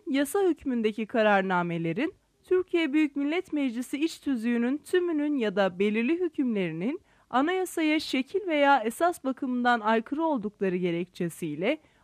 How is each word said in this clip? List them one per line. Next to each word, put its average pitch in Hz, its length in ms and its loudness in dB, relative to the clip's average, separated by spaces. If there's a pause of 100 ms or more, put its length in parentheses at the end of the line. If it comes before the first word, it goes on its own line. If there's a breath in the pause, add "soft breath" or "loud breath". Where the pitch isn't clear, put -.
yasa 294 360 0
hükmündeki 240 640 -2
kararnamelerin, 190 1080 0 (300)
Türkiye 339 480 0
Büyük 302 240 2
Millet 302 360 -2
Meclisi 269 520 -2
iç - 140 -6
tüzüğünün 240 600 0
tümünün 302 580 0
ya 208 200 0
da 185 220 2
belirli 226 420 2
hükümlerinin 226 800 -2 (300 soft breath)
anayasaya 320 720 0
şekil 381 460 -4
veya 277 380 4
esas 330 400 0
bakımından 247 560 0
aykırı 233 440 0
oldukları 202 520 -2
gerekçesiyle 175 1000 -4 (260 soft breath)